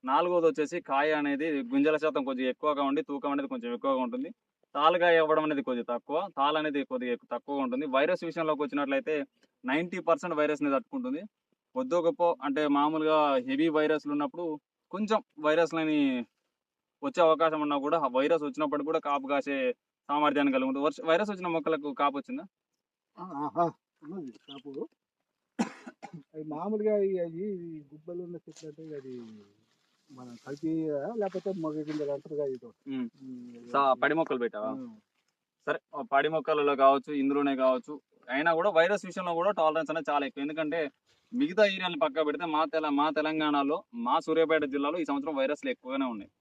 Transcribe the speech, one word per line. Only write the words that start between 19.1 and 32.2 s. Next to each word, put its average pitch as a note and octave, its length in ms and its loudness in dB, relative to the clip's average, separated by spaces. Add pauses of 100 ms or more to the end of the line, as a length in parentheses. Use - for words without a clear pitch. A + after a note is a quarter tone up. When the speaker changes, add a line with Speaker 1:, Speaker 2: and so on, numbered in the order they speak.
Speaker 1:
కాసే C#3 300 0 (520)
సామర్థ్యాన్ని C#3+ 440 2
కలిగి C3 140 2
ఉంటుంది. C#3 180 -2
వర్ష-, D3+ 200 -2
వైరస్ F3+ 240 2
వచ్చిన F#3 180 -6
మొక్కలకు D#3 460 -2
కాపు C#3+ 240 0
వచ్చిందా? C#3 260 -8 (720)
Speaker 2:
ఆ, F3+ 60 -12
ఆహా, D3+ 420 -2 (380)
ఉన్నది D3+ 280 -12
కాపు. C#3 580 -14 (1500)
అది D#3 80 -10
మామూలుగా G#3 540 -2
ఈ, G3 140 2 (320)
ఈ E3+ 360 -8
గుబ్బలు D#3 440 -14
ఉన్న F3 120 -12
చెట్లు D#3 320 -18
అంటే D3+ 280 -14
అది C3 180 -14 (960)
మనం B2+ 260 -18 (120)
కల్తీ, D3 240 -6 (460)
లేకపోతే F#3+ 420 -4
మగ D#3 160 -4
గింజలు D3+ 360 -4
అంటారు C#3+ 240 -8